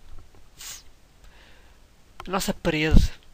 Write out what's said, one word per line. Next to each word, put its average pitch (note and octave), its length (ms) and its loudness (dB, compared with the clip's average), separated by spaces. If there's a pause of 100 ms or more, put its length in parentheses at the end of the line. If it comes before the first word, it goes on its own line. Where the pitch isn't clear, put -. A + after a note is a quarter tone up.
(580)
f-, - 260 -16 (1400)
a F3+ 40 -10
nossa F#3+ 220 -2
parede, D#3 580 4 (220)